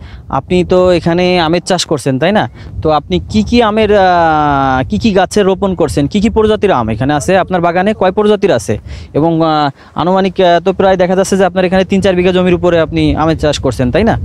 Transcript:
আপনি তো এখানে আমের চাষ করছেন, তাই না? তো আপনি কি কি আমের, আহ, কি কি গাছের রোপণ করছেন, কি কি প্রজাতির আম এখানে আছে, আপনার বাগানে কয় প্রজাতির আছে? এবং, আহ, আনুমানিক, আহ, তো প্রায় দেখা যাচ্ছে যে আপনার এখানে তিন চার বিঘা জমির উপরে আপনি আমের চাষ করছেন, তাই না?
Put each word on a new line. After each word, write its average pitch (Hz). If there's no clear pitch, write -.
আপনি -
তো 180
এখানে 180
আমের 170
চাষ 175
করছেন, 135
তাই 165
না? 185
তো 156
আপনি 156
কি 214
কি 240
আমের, 214
আহ, 151
কি 208
কি 214
গাছের 185
রোপণ 190
করছেন, 147
কি 202
কি 226
প্রজাতির 214
আম 120
এখানে 127
আছে, 160
আপনার 180
বাগানে 180
কয় 185
প্রজাতির 202
আছে? 110
এবং, 160
আহ, 151
আনুমানিক, 190
আহ, 175
তো 185
প্রায় 190
দেখা 180
যাচ্ছে 190
যে 190
আপনার 185
এখানে 190
তিন 190
চার 190
বিঘা 180
জমির 180
উপরে 170
আপনি 156
আমের 156
চাষ 147
করছেন, 127
তাই 180
না? 196